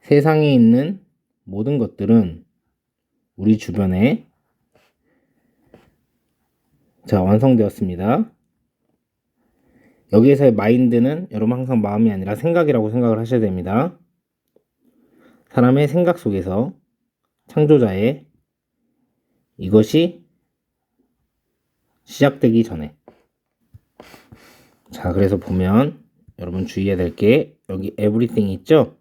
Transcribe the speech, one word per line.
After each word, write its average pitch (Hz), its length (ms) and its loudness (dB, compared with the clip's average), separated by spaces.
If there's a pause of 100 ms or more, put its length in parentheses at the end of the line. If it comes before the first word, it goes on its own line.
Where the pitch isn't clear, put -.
세상에 151 520 2
있는 131 480 2 (440)
모든 110 340 -6
것들은 101 640 -2 (920)
우리 107 200 0
주변에, 98 720 -2 (2750)
자, 101 160 0
완성되었습니다. 107 1080 0 (1800)
여기에서의 135 420 4
마인드는 123 760 0
여러분 110 280 -4
항상 127 220 -4
마음이 107 300 0
아니라 98 240 -6
생각이라고 143 560 -2
생각을 117 300 -2
하셔야 117 180 -2
됩니다. 101 580 -2 (1500)
사람의 131 380 2
생각 175 300 0
속에서 98 540 -4 (760)
창조자의 131 760 0 (1300)
이것이 110 680 0 (1800)
시작되기 127 580 0
전에. 78 320 -8 (2000)
자, - 200 -8
그래서 95 260 0
보면 92 680 -2 (340)
여러분 90 280 -8
주의해야 98 300 -4
될 87 200 -6
게 120 420 0 (100)
여기 95 200 -10 (100)
everything 107 640 -2
있죠? - 400 2